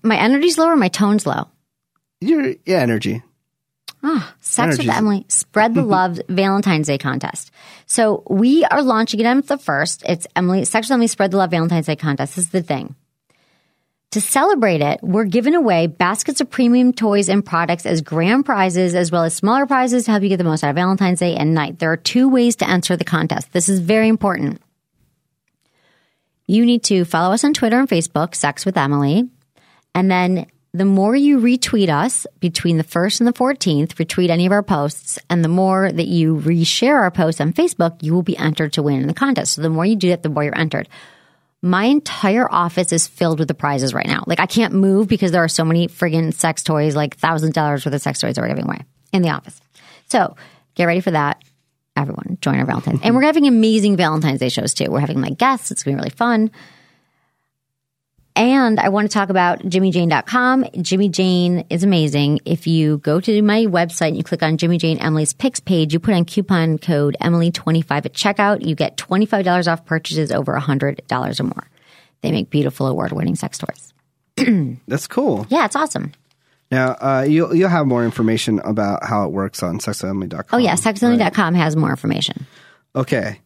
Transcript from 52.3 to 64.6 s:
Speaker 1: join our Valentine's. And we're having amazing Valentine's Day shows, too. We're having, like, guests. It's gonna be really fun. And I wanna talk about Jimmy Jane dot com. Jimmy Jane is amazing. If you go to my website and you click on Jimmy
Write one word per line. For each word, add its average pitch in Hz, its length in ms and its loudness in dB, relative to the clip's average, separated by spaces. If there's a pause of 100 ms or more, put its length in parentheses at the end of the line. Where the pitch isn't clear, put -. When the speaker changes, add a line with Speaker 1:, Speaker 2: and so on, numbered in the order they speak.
Speaker 1:
join 135 200 0
our 127 40 0
Valentine's. 131 380 -2
And 226 120 2
we're 262 100 4
having 302 220 4
amazing 220 520 4
Valentine's 156 420 0
Day 127 80 0
shows, 123 240 -4
too. - 180 -4
We're 135 100 0
having, 143 200 -2
like, 139 160 -4
guests. 254 340 -2
It's - 120 -8
gonna 139 140 -2
be - 20 -6
really 139 120 -6
fun. 226 400 0 (1900)
And 240 420 2
I - 120 2
wanna 208 180 0
talk 196 200 -2
about 180 400 0
Jimmy 185 220 2
Jane 170 180 0
dot 147 180 0
com. 254 380 2 (160)
Jimmy 190 280 0
Jane 180 600 0
is 165 140 -2
amazing. 151 600 2
If 165 220 -4
you 156 320 2
go 151 220 0
to 214 220 2
my 214 240 2
website 170 420 0
and 156 80 -2
you 165 60 -4
click - 200 -4
on 160 140 0
Jimmy 170 220 0